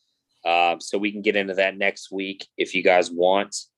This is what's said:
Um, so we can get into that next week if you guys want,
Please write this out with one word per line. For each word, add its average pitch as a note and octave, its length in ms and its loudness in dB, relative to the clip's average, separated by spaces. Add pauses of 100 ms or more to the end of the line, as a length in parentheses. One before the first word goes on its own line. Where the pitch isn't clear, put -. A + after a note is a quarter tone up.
(460)
Um, E2+ 340 2
so - 180 -6
we G#2 140 -2
can G#2 100 -10
get G#2 140 2
into G2 200 -2
that F#2+ 220 0
next G2 340 -4
week F#2+ 360 -8 (100)
if F2 160 -2
you F2+ 100 -2
guys F2+ 280 4
want, F#2 440 0 (220)